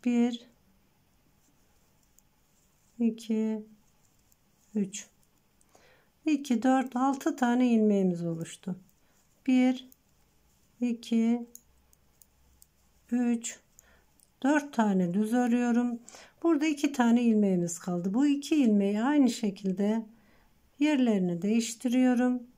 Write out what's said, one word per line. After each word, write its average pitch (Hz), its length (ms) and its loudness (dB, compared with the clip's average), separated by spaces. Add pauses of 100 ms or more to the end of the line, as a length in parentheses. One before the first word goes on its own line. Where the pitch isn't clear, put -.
Bir, 240 420 0 (2500)
iki, 220 680 -4 (1080)
üç. 190 320 -6 (1160)
İki, 277 380 0
dört, 262 320 0
altı 269 400 -2
tane 247 380 0
ilmeğimiz 196 520 2
oluştu. 165 500 -8 (720)
Bir, 254 420 2 (920)
iki, 233 680 -2 (1600)
üç, 240 480 -2 (840)
dört 285 300 0
tane 190 400 0
düz 214 200 0
örüyorum. 240 680 0 (440)
Burada 320 220 2
iki 294 260 0
tane 233 320 2
ilmeğimiz 196 560 2
kaldı. 180 340 -4
Bu 277 140 2
iki 285 280 -2
ilmeği 208 460 2
aynı 269 280 2
şekilde 202 760 -4 (720)
yerlerini 220 640 2
değiştiriyorum. 247 1000 0 (140)